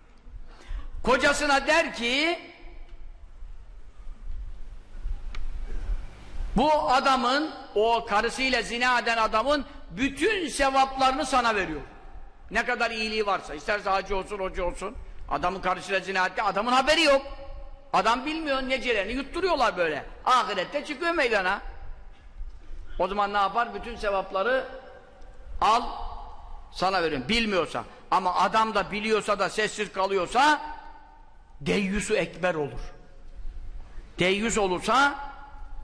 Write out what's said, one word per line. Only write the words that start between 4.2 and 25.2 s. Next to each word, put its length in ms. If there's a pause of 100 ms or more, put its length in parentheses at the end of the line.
bu 180
adamın, 760 (240)
o 300
karısıyla 560
zina 380
eden 180
adamın 480 (260)
bütün 560
sevaplarını 800
sana 300
veriyor. 260 (680)
Ne 140
kadar 260
iyiliği 340
varsa, 300
isterse 340
hacı 280
olsun, 220
hoca 240
olsun, 320 (340)
adamın 320
karısıyla 380
zina 280
etti, 140
adamın 300
haberi 320
yok. 180 (720)
Adam 320
bilmiyor, 360
necelerini 520
yutturuyorlar 640
böyle. 280 (200)
Ahirette 600
çıkıyor 260
meydana. 500 (1400)
O 80
zaman 260
ne 40
yapar? 360
Bütün 220
sevapları 720 (960)